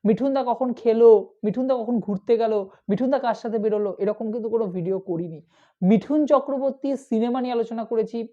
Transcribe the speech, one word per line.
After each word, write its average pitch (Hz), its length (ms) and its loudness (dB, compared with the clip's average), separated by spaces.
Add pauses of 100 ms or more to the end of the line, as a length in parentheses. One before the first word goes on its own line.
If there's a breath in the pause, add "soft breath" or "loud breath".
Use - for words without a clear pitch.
মিঠুন 240 300 2
দা 269 120 0
কখন 247 260 -2
খেলো, 233 380 6 (340)
মিঠুন 226 220 -2
দা 262 80 0
কখন 233 260 -2
ঘুরতে 208 360 -2
গেল, 220 300 -2 (220 loud breath)
মিঠুন 226 220 0
দা 277 80 0
কার 240 160 -2
সাথে 226 240 -6
বেরোলো, 208 400 -2
এরকম 214 340 -4
কিন্তু 226 160 -6
কোনো 220 180 0
ভিডিও 185 320 -4
করিনি। 170 420 -6 (420 soft breath)
মিঠুন 226 440 4
চক্রবর্তীর 269 720 0
সিনেমা 240 440 -2
নিয়ে 247 160 -4
আলোচনা 226 280 -4
করেছি 226 340 -2 (140)